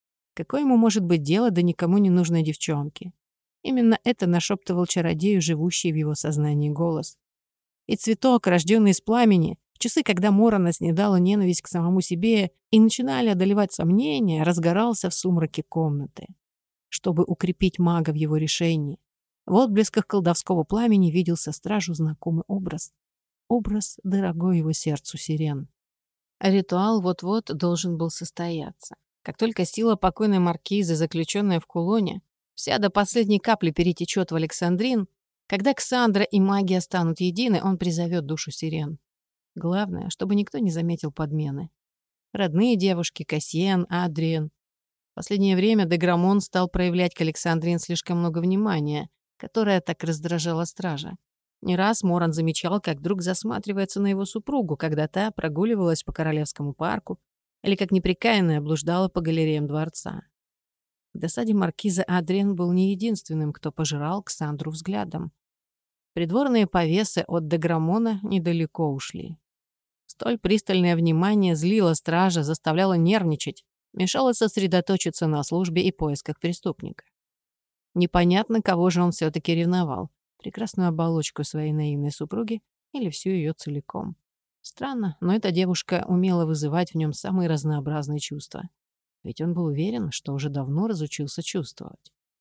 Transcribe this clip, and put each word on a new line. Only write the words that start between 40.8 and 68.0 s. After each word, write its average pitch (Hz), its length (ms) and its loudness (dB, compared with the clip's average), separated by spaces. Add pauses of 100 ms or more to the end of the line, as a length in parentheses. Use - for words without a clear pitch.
подмены. 151 580 -4 (640)
Родные 202 440 2
девушки, 175 460 -2
Кассиен, 175 640 0
Адриен. 160 640 -2 (600)
В - 40 -20
последнее 196 400 2
время 208 300 4
Деграмон 175 540 2
стал 180 300 0
проявлять 180 440 0
к - 80 -8
Александрин 165 580 0
слишком 175 400 -4
много 170 200 -2
внимания, 170 680 -2 (280)
которое 208 440 0
так - 220 -8
раздражало 165 640 -2
стража. 170 520 -8 (440)
Не 180 140 -2
раз 202 280 2
Моран 170 280 2
замечал, 165 480 -2
как 143 220 -4
друг 180 200 -4
засматривается 196 800 -4
на 202 80 0
его 196 180 0
супругу, 214 520 -4
когда 156 300 -2
та 208 240 -2
прогуливалась 170 720 -2
по - 100 -10
Королевскому 151 600 -4
парку 196 460 -6 (440)
или 202 120 0
как 190 160 -2
неприкаянная 185 720 2
блуждала 160 480 -2
по 185 120 -4
галереям 160 460 0
дворца. 156 560 -6 (880)
К - 40 -14
досаде 220 360 -2
маркиза 185 500 0
Адриен 180 520 0
был 175 160 0
не 185 200 2
единственным, 180 600 -2
кто 147 200 -8
пожирал 156 520 -4
Ксандру 147 480 -6
взглядом. 170 600 -6 (800)
Придворные 214 540 2
повесы 170 600 0
от 165 200 -2
Деграмона 170 760 0